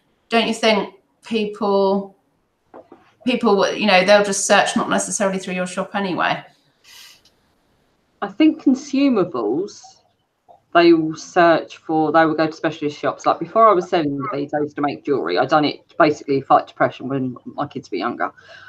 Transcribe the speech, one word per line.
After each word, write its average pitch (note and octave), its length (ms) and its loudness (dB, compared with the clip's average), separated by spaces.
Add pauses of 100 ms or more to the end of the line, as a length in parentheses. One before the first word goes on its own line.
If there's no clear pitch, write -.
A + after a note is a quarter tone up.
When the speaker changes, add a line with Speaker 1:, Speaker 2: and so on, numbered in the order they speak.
(300)
Speaker 1:
don't A#3 180 0
you A3 60 -2
think G#3+ 400 0 (320)
people, G3+ 880 -2 (1120)
people, A#3 300 2
w-, - 240 0
you G#3+ 80 -2
know, F#3 180 4
they'll G3+ 180 6
just G3 220 -4
search - 300 2
not G3 140 -4
necessarily F#3+ 500 -2
through F#3 160 -8
your F3+ 120 -4
shop F#3 280 -8
anyway? F3+ 480 -4 (1800)
Speaker 2:
I G3+ 60 -6
think D#4 340 2
consumables F#3+ 1200 0 (920)
they E3+ 200 6
will D#3+ 220 0
search - 640 2
for, D#3 340 -2
they D#3+ 140 4
will D#3 100 0
go D#3 120 0
to D#3 60 -8
specialist D3+ 440 -6
shops. - 280 -6
Like, - 140 0
before A3 280 2
I G#3 60 6
was F3+ 160 -2
selling D3 280 -2
the C3+ 140 -6
beads, C#3+ 220 -6
I D3+ 60 -2
used D3 160 -6
to D3 60 -8
make C#3+ 220 -6
jewellery. F2+ 340 -2
I B2+ 80 2
done D3+ 200 2
it - 160 -4 (160)
basically D3 440 0
to - 40 -10
fight - 220 2
depression B2+ 420 -4
when C3 260 -6 (100)
my C#3+ 220 -10
kids - 220 -14
were G2 80 -8
younger. F#2 340 -6 (380)